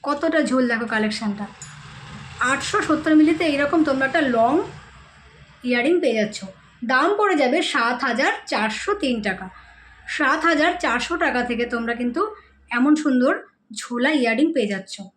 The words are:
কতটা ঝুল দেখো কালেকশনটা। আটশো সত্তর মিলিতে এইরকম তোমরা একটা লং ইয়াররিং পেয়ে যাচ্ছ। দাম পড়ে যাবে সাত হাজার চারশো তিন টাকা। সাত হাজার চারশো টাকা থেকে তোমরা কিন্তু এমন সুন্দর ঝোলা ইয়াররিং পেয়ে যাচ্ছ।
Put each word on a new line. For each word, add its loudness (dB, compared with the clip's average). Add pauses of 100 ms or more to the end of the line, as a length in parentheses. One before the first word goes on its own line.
কতটা 0
ঝুল 2
দেখো -2
কালেকশনটা। -4 (920)
আটশো 0
সত্তর 2
মিলিতে 4
এইরকম 2
তোমরা 2
একটা 0
লং 2 (1000)
ইয়াররিং 2
পেয়ে 2
যাচ্ছ। -2 (400)
দাম 2
পড়ে 2
যাবে 2
সাত -2
হাজার 0 (140)
চারশো -2
তিন -2
টাকা। -6 (580)
সাত 0
হাজার 2
চারশো -2
টাকা 0
থেকে -2
তোমরা -4
কিন্তু -2 (360)
এমন 4
সুন্দর 2 (340)
ঝোলা -2
ইয়াররিং 2
পেয়ে 0
যাচ্ছ। -8 (160)